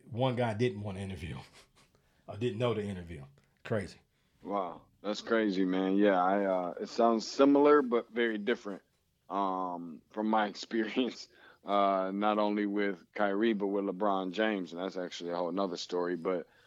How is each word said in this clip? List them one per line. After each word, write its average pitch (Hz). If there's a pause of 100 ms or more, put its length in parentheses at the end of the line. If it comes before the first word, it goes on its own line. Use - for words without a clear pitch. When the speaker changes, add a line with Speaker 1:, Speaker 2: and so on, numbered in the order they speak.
(100)
Speaker 1:
one 123
guy 120
I 107
didn't 104
want 98
to 98
interview. 95 (460)
<laughs> -
I -
didn't 110
know 120
to 104
interview. 87 (420)
Crazy. 101 (440)
Speaker 2:
Wow. 90 (220)
That's 104
crazy, 107
man. 95
Yeah, 101
I, 98
uh, 92
it 104
sounds 117
similar, 143
but 120
very 113
different, 104 (480)
um, 92 (100)
from 107
my 110
<laughs> 101
experience, 110 (360)
uh, 98
not 104
only 104
with 101 (180)
Kyrie, 104
but 101
with 98
LeBron 95
James. 98
And 85
that's 92
actually 87
a 87
whole 87
nother 92
story. 87
But, 87 (200)